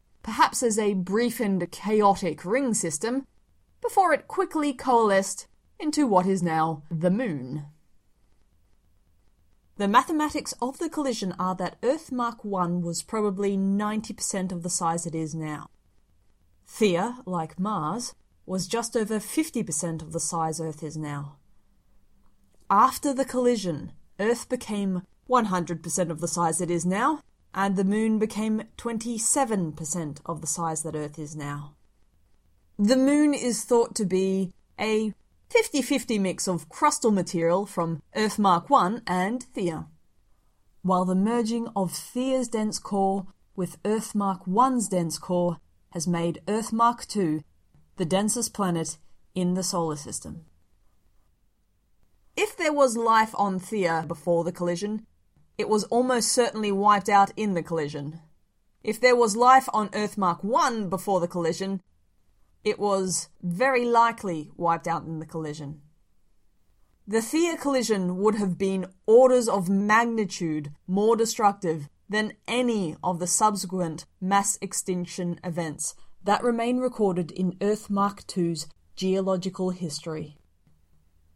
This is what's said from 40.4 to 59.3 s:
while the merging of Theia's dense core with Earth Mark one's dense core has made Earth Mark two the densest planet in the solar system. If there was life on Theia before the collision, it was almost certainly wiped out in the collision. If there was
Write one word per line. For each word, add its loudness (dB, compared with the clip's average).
while 2
the 2
merging 0
of -2
Theia's -2
dense -2
core 0
with -4
Earth -2
Mark -2
one's 2
dense -2
core 0
has -6
made 0
Earth -2
Mark 2
two 0
the -2
densest 0
planet -2
in 0
the -2
solar -2
system. -12
If -2
there 0
was 4
life 4
on 0
Theia -2
before 0
the -4
collision, -4
it -2
was 4
almost 2
certainly 0
wiped 4
out 6
in 0
the 0
collision. -6
If -4
there 6
was 4